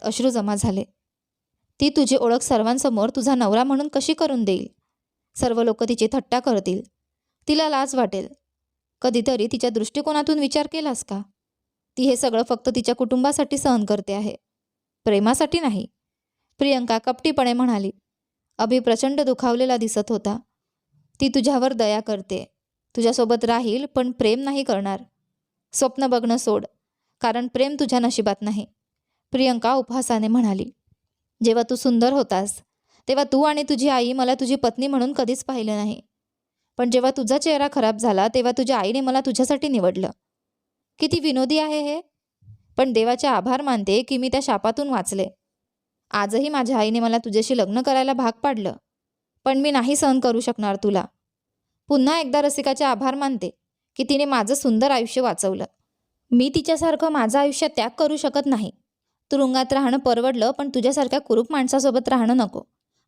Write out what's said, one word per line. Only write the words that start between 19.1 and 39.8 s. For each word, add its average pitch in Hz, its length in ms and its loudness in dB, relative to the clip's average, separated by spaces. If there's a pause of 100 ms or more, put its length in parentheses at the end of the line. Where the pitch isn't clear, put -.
दुखावलेला 254 560 2
दिसत 214 340 -2
होता. 208 280 -2 (800)
"ती 277 80 2
तुझ्यावर 262 440 2
दया 220 280 0
करते, 202 540 -8 (420)
तुझ्यासोबत 233 480 2
राहील, 233 420 0
पण 254 240 -2
प्रेम 233 300 0
नाही 277 220 -4
करणार. 196 400 -4 (720)
स्वप्न 269 340 0
बघणं 240 300 2
सोड, 214 300 -2 (540)
कारण 240 260 -2
प्रेम 269 340 -2
तुझ्या 254 180 0
नशिबात 220 420 0
नाही," 208 260 -4 (640)
प्रियंका 254 440 0
उपहासाने 240 540 -2
म्हणाली. 220 420 0 (760)
"जेव्हा 226 260 4
तू 254 40 0
सुंदर 240 380 2
होतास, 208 500 -2 (460)
तेव्हा 269 240 2
तू 269 100 4
आणि 302 200 2
तुझी 277 260 0
आई 247 240 2
मला 262 220 0
तुझी 262 220 0
पत्नी 247 300 -2
म्हणून 269 260 0
कधीच 254 320 -2
पाहिलं 220 320 -4
नाही, 208 240 -6 (760)
पण 247 140 0
जेव्हा 254 200 4
तुझा 262 280 0
चेहरा 285 340 0
खराब 220 240 0
झाला, 214 320 2
तेव्हा 247 240 0
तुझ्या 247 260 0
आईने 214 220 -2
मला 262 200 0
तुझ्यासाठी 269 480 0
निवडलं. 185 420 0 (880)